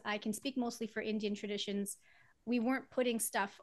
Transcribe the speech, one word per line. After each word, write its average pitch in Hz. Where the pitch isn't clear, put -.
I 214
can 214
speak 262
mostly 240
for 214
Indian 214
traditions, 202
we 240
weren't 254
putting 240
stuff 214